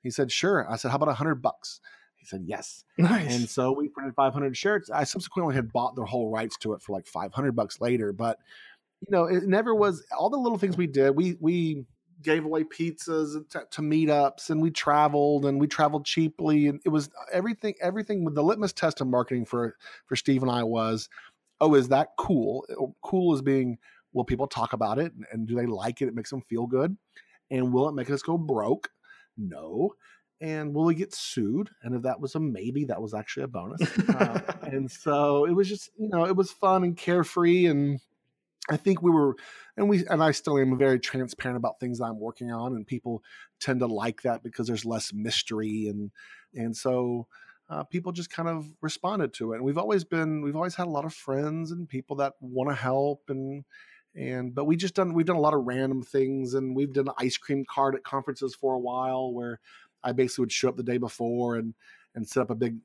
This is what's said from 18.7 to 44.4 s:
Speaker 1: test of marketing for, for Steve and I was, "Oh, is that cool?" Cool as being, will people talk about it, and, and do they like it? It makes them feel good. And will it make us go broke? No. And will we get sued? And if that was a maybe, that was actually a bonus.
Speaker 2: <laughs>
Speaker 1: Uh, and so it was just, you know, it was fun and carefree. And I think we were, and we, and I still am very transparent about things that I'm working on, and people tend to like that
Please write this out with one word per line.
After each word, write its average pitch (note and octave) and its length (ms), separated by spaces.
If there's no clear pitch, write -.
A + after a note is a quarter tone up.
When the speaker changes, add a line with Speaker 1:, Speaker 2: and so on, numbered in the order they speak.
Speaker 1:
test - 280
of C3+ 60
marketing B2 380
for, A#2 320
for C3 100
Steve C3 260
and B2+ 80
I A#2+ 140
was, A2+ 440
"Oh, D#3 140
is C3 140
that C#3 300
cool?" B2+ 840
Cool F3+ 320
as C3+ 80
being, C3 360
will B2+ 120
people C3 220
talk A#2 260
about A2 260
it, E3 160
and, - 180
and A2+ 160
do A#2 60
they A#2+ 120
like A2+ 360
it? C3 60
It A2 60
makes A2+ 160
them C3 120
feel A#2 240
good. C3+ 300
And B2+ 220
will C3 160
it D3+ 60
make C3 160
us C#3 120
go E3+ 160
broke? A#2 520
No. F#2 580
And D#3 320
will D3+ 120
we E3 100
get F3+ 180
sued? B2 580
And A#2+ 120
if A#2+ 80
that B2+ 180
was C#3 140
a D#3 60
maybe, C3 440
that A2 180
was G#2+ 100
actually A2 320
a B2+ 40
bonus. A#2+ 320
Speaker 2:
<laughs> - 280
Speaker 1:
Uh, B2 320
and C3+ 280
so D3 560
it F3 60
was F#3+ 160
just, G3+ 300
you G#3+ 100
know, F3 180
it F#3+ 100
was F#3+ 140
fun F#3+ 340
and F3 120
carefree. F3 720
And C#3+ 340
I D3+ 60
think F3+ 260
we F3 80
were, D3 260
and G#3 120
we, F#3+ 180
and D#3+ 160
I D#3 80
still C#3+ 280
am C3 200
very C3 200
transparent B2+ 580
about A#2 240
things B2 180
that B2 60
I'm A2+ 160
working A#2+ 320
on, A#2+ 220
and A2 120
people A#2+ 360
tend B2+ 220
to B2 60
like A2 360
that A#2 200